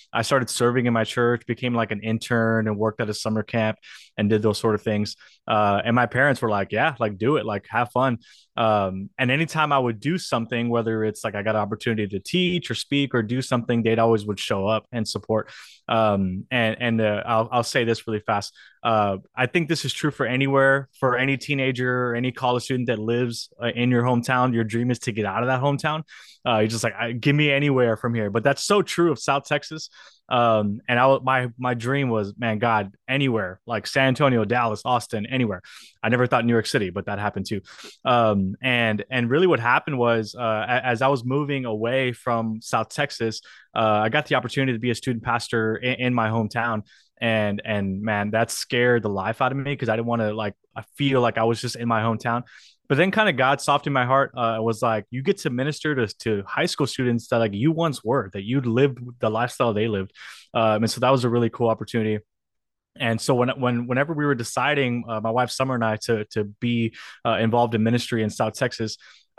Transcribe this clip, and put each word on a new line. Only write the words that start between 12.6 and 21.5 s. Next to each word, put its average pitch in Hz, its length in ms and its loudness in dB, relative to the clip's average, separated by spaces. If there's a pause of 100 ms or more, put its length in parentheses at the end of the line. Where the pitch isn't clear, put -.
or 110 40 -6
speak 139 380 -2
or 120 80 2
do 120 200 -2
something, 120 420 0
they'd 113 160 4
always 113 260 4
would 104 140 -4
show 98 280 -2
up 110 240 0
and 113 160 -4
support. 107 440 -2 (360)
Um, 101 640 2
and, 113 300 0
and, 113 220 0
uh, 104 240 0
I'll, 113 260 0
I'll 120 120 2
say 127 200 0
this 113 240 -2
really 107 140 -2
fast. 104 320 -2 (300)
Uh, 104 340 2 (180)
I 127 100 0
think 156 240 0
this 156 160 -4
is 127 80 -6
true 147 180 -2
for 135 140 -4
anywhere, 135 640 2 (100)
for 123 180 2
any 135 200 0
teenager 127 720 -2